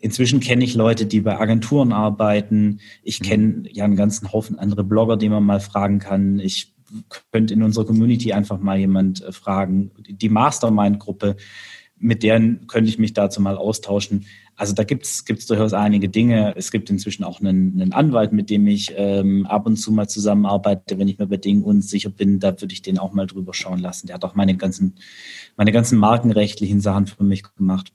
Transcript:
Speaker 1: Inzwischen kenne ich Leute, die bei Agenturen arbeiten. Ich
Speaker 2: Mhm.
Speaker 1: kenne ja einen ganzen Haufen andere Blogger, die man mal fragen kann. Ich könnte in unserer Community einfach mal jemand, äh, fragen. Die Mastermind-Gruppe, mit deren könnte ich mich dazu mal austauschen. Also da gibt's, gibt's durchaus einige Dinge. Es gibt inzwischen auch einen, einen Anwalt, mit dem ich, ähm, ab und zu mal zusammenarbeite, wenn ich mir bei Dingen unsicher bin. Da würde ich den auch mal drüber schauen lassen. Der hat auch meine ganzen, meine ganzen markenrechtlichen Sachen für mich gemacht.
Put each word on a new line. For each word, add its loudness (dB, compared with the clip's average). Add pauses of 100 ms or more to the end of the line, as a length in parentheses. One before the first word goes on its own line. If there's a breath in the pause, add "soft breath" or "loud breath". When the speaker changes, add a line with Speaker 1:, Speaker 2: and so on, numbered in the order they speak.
Speaker 1:
Inzwischen 0
kenne 2
ich -4
Leute, 2
die 2
bei -2
Agenturen 2
arbeiten. 0 (220 loud breath)
Ich -8
Speaker 2:
Mhm. -8
Speaker 1:
kenne 2 (100)
ja -6
einen 2
ganzen -2
Haufen -4
andere -2
Blogger, 2
die 0
man 2
mal 2
fragen -2
kann. 0
Ich -8 (580)
könnte 0
in 4
unserer 2
Community 2
einfach -2
mal 0
jemand, 0
äh, -14
fragen. -2 (160)
Die -4
Mastermind-Gruppe, 0 (600 loud breath)
mit 0
deren 2
könnte 0
ich -6
mich 0
dazu 0
mal 0
austauschen. -4 (300 loud breath)
Also -2
da 0
gibt's, -6
gibt's -6
durchaus 2
einige 2
Dinge. 2
Es -8
gibt -4
inzwischen -4
auch -10
einen, 0
einen 0
Anwalt, 2
mit 0
dem 4
ich, 0
ähm, 0
ab -2
und 2
zu -6
mal 0
zusammenarbeite, 0
wenn 0
ich -4
mir -2
bei -4
Dingen 2
unsicher 0
bin. 0
Da 0
würde -10
ich -16
den -2
auch -6
mal -2
drüber -10
schauen -6
lassen. -10
Der -14
hat -10
auch -8
meine 2
ganzen, -2 (600 loud breath)
meine 2
ganzen 4
markenrechtlichen 2
Sachen 0
für -4
mich 0 (140)
gemacht. -2